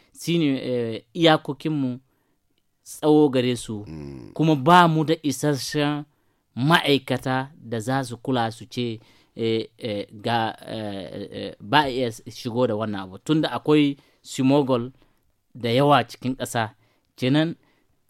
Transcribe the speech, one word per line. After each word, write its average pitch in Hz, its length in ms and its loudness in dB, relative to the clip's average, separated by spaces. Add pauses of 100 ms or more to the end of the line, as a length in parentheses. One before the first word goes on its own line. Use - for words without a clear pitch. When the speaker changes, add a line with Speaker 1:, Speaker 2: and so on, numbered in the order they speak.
(200)
Speaker 1:
shine, 156 380 0
eh, 120 460 -4 (100)
iyakokinmu 156 880 0 (840)
tsawo 151 460 4
gare 123 260 0
su, 107 320 -10
Speaker 2:
Mm. 69 460 -14
Speaker 1:
kuma 156 220 2
ba 170 320 8
mu 156 160 2
da 151 100 0 (100)
isasshen 147 840 -2 (500)
ma'aikata 135 1000 0
da 117 240 -10
za 131 240 -4
su 117 140 -12
kula 117 340 -2
su 113 140 -16
ce, 117 340 -8 (360)
eh, 113 320 -2 (100)
eh, 104 360 -8
ga, 113 420 -2 (120)
eh, 104 640 -10
eh, 101 280 -12
ba 110 240 2
a 139 60 -4
iya 123 220 -4 (200)
shigo 123 360 -2
da 113 80 -2
wannan 104 260 -6
abu. 95 160 -14
Tunda 156 340 0
akwai 143 460 2 (240)
smuggle 131 680 0 (640)
da 117 140 -4
yawa 135 340 4
cikin 127 320 -8
ƙasa. 117 340 -4 (460)
Kenan 151 400 0 (540)